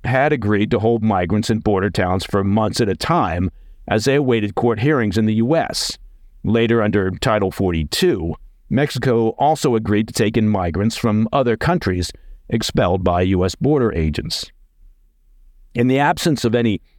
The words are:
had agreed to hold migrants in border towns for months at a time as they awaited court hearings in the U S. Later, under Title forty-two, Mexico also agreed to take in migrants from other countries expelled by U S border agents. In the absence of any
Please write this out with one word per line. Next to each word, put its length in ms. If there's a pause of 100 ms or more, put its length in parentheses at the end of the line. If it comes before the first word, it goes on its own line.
had 280
agreed 380
to 80
hold 240
migrants 480
in 80
border 320
towns 340
for 200
months 360
at 80
a 60
time 560 (380)
as 160
they 100
awaited 400
court 240
hearings 400
in 80
the 80
U 220
S. 420 (460)
Later, 360
under 300
Title 400
forty-two, 840 (340)
Mexico 600
also 440
agreed 320
to 80
take 220
in 120
migrants 480
from 360
other 240
countries 560 (360)
expelled 540
by 200
U 220
S 120
border 360
agents. 600 (1200)
In 140
the 100
absence 460
of 100
any 260 (180)